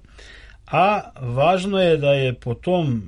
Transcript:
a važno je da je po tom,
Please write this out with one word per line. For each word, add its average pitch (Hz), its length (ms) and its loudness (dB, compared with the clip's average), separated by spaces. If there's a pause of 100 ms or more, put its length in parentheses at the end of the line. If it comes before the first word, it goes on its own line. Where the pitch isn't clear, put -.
(680)
a 185 340 0 (200)
važno 175 580 0
je 175 180 4
da 143 160 2
je 135 220 0
po - 200 -8
tom, 156 540 -2